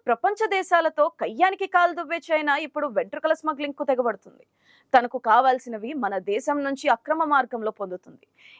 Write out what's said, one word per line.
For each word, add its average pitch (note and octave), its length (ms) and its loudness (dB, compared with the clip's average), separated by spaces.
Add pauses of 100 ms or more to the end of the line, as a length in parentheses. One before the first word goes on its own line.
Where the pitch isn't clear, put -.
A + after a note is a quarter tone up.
ప్రపంచ G4+ 400 0
దేశాలతో E4 640 2
కయ్యానికి F4 580 0
కాలు F4 260 4
దువ్వే E4 280 -6 (120)
చైనా D4 240 2
ఇప్పుడు D4+ 300 -4
వెంట్రుకల A#3+ 460 -2
స్మగ్లింగ్ D4+ 420 -4
కు D4 100 -6
తెగబడుతుంది. A#3+ 600 -4 (520)
తనకు A#3+ 200 -4
కావాల్సినవి A#3+ 760 2
మన G3+ 260 -4
దేశం C4 460 -2
నుంచి C#4 240 -6
అక్రమ D#4 360 0
మార్గంలో B3+ 460 -2
పొందుతుంది. F3+ 560 -12 (340)